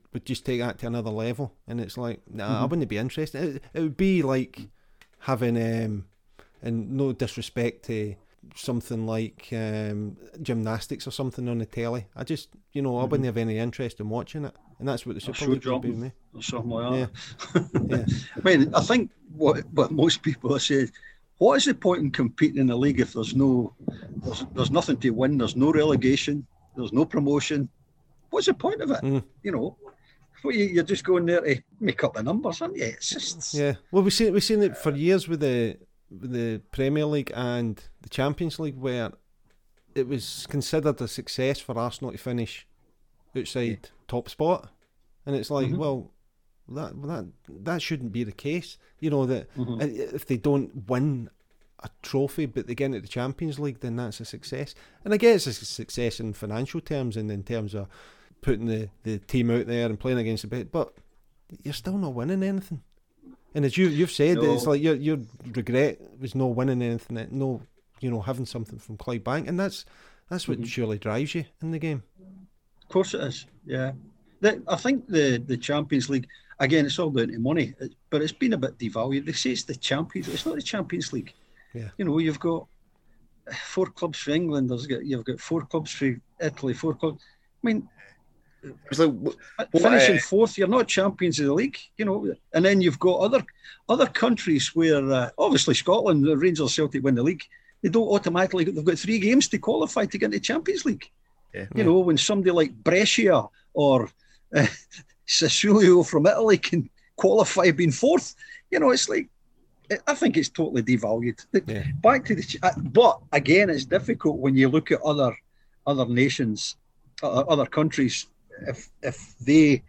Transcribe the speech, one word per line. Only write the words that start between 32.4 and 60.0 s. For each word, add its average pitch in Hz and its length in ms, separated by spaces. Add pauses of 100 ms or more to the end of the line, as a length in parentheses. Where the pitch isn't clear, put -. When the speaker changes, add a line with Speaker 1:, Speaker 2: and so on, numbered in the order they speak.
Speaker 2:
aren't 359 160
you? - 60
It's - 260
just - 420
Speaker 1:
Yeah. 143 220 (160)
Well, 190 120
we've 190 120
seen, 220 180
we've 196 100
seen 214 200
it 190 120
for - 160
years 160 380
with 160 120
the, 123 360 (340)
with 110 220
the 117 380
Premier 143 340
League 151 300
and 120 440 (220)
the - 80
Champions 147 500
League, 147 200
where 123 340 (840)
it 131 140
was - 400
considered 147 540
a 117 60
success 131 520
for 117 180
Arsenal 120 340
to - 40
finish 120 500 (720)
outside 120 320 (140)
Speaker 3:
Yeah. - 60 (200)
Speaker 1:
top 120 220
spot, - 400 (560)
and 139 100
it's 107 140
like, 139 160
Speaker 2:
Mm-hmm. - 100
Speaker 1:
well, 139 340 (580)
that, 139 340
that, 143 240 (380)
that 165 180
shouldn't 127 300
be 117 120
the 104 80
case. - 460 (200)
You 156 120
know 139 160
that 123 300
Speaker 2:
Mm-hmm. 123 260
Speaker 1:
i-, 131 320
if 135 100
they 127 140
don't 131 500
win 127 400 (520)
a - 100 (100)
trophy, 139 460
but 117 200
they 120 80
get 135 120
into 127 140
the - 80
Champions 139 500
League, 143 220
then 117 160
that's 120 240
a 117 40
success. - 500 (300)
And 202 80
I 208 60
guess 226 280
it's 123 140
a 104 60
success - 520
in 113 140
financial 113 480
terms 127 380
and 107 120
in 98 120
terms 107 320
of 98 140 (520)
putting 117 260
the, 110 220 (160)
the 110 140
team 120 340
out 117 160
there 120 180
and 110 140